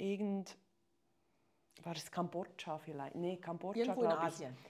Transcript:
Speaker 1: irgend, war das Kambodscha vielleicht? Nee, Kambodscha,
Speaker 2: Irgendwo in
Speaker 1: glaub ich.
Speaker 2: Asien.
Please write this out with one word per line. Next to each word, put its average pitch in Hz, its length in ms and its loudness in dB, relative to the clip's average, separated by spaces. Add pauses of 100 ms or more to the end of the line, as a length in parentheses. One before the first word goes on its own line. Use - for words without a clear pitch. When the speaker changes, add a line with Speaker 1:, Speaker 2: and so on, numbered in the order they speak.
(120)
Speaker 1:
irgend, 196 440 0 (1300)
war 170 120 -4
das - 160 -6
Kambodscha 175 680 -2
vielleicht? 143 380 -6
Nee, 175 200 0
Kambodscha, 175 460 -2
Speaker 2:
Irgendwo 240 200 2
in 170 60 8
Speaker 1:
glaub 160 120 6
ich. 165 60 4
Speaker 2:
Asien. 135 300 -4 (140)